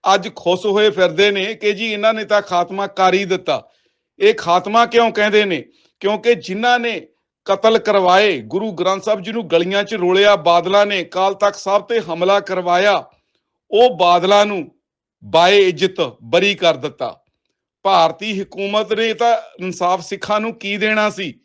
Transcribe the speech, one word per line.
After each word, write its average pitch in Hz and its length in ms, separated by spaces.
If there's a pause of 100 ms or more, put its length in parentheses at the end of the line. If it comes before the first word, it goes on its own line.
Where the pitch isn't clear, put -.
(140)
ਅੱਜ 196 220
ਖੁਸ਼ 175 300
ਹੋਏ 214 240
ਫਿਰਦੇ 185 400
ਨੇ 202 240
ਕਿ 208 180
ਜੀ 214 200
ਇਹਨਾਂ 214 220
ਨੇ 214 100
ਤਾਂ 208 180
ਖਾਤਮਾ 185 440
ਕਰ 185 280
ਹੀ 196 100
ਦਿੱਤਾ। 156 440 (500)
ਇਹ 214 160
ਖਾਤਮਾ 202 520
ਕਿਉਂ 233 240
ਕਹਿੰਦੇ 208 340
ਨੇ? 165 200 (360)
ਕਿਉਂਕਿ 214 340
ਜਿਨ੍ਹਾਂ 226 440
ਨੇ 233 280 (380)
ਕਤਲ 214 340
ਕਰਵਾਏ, 196 600
ਗੁਰੂ 190 320
ਗ੍ਰੰਥ 185 300
ਸਾਹਿਬ 214 180
ਜੀ 190 120
ਨੂੰ 208 180
ਗਲੀਆਂ 185 340
'ਚ 208 100
ਰੋਲਿਆ, 196 420
ਬਾਦਲਾਂ 175 500
ਨੇ 196 180
ਕਾਲ 196 300
ਤਖਤ 202 200
ਸਾਹਿਬ 196 280
ਤੇ 233 180
ਹਮਲਾ 175 400
ਕਰਵਾਇਆ, 185 640 (680)
ਉਹ 240 260
ਬਾਦਲਾਂ 180 500
ਨੂੰ 190 240 (540)
ਬਾਏ 185 440
ਇੱਜ਼ਤ 170 540
ਬਰੀ 180 320
ਕਰ 170 220
ਦਿੱਤਾ। 127 440 (640)
ਭਾਰਤੀ 190 600
ਹਕੂਮਤ 202 500
ਨੇ 220 220
ਤਾਂ 233 220 (240)
ਇਨਸਾਫ 180 400
ਸਿੱਖਾਂ 208 400
ਨੂੰ 226 140
ਕੀ 202 220
ਦੇਣਾ 214 340
ਸੀ? 190 240 (100)